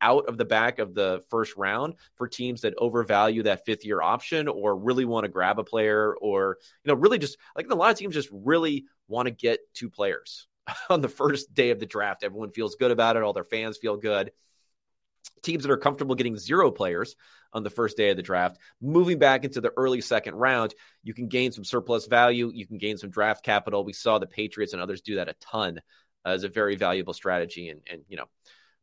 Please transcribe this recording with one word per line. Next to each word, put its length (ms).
out 260
of 100
the 80
back 320
of 160
the 360
first 280
round 380
for 120
teams 340
that 160
overvalue 640
that 220
fifth 200
year 160
option 460
or 280
really 300
wanna 240
grab 280
a 60
player 580
or, 360
you 60
know, 100
really 180
just, 200
like, 160
a 40
lot 160
of 60
teams 160
just 180
really 540
wanna 240
get 280
two 160
players 560
<laughs> 240
on 100
the 80
first 460
day 160
of 80
the 80
draft. 360
Everyone 280
feels 240
good 160
about 240
it. 80
All 100
their 100
fans 360
feel 180
good. 340
Teams 220
that 80
are 60
comfortable 360
getting 240
zero 320
players 460
on 100
the 60
first 280
day 140
of 40
the 80
draft, 340
moving 380
back 260
into 160
the 160
early 260
second 340
round, 380
you 100
can 140
gain 240
some 120
surplus 420
value. 480
You 140
can 100
gain 200
some 120
draft 340
capital. 400
We 100
saw 260
the 80
Patriots 460
and 80
others 200
do 140
that 140
a 40
ton, 480
uh, 40
as 140
a 60
very 260
valuable 380
strategy. 560
And, 120
and, 160
you 80
know, 140